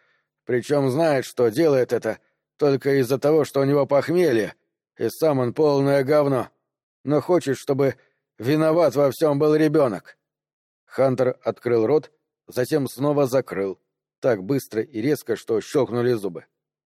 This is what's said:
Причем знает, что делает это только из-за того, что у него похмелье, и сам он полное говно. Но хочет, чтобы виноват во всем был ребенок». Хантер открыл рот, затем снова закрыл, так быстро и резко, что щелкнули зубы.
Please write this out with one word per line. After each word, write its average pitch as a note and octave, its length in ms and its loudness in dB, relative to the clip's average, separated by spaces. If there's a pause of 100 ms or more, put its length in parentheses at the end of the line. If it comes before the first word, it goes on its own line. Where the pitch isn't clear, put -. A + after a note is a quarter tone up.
(460)
Причем C3 460 0
знает, D3 340 0
что A#2+ 240 0
делает C3+ 420 2
это A2 280 -4 (380)
только C#3 420 2
из-за B2+ 180 0
того, D3 280 2
что - 160 -2
у - 20 2
него C#3 240 0
похмелье, C#3 680 0 (440)
и A#2 120 -4
сам D3 300 0
он B2 160 -4
полное C#3 480 2
говно. C#3 460 0 (540)
Но C#3+ 160 0
хочет, C#3+ 380 0
чтобы C3+ 380 -2 (420)
виноват D#3 580 2
во C#3+ 140 2
всем C#3+ 300 0
был D3+ 160 2
ребенок». D3 640 0 (640)
Хантер B2+ 560 0
открыл A#2 460 0
рот, C#3+ 240 0 (360)
затем C3 400 -2
снова C#3+ 380 0
закрыл, G2 540 -4 (400)
так A2+ 240 0
быстро A2 400 -4
и - 180 -8
резко, A2+ 340 -2
что A2 260 -4
щелкнули A#2+ 520 -2
зубы. G2 320 -8 (480)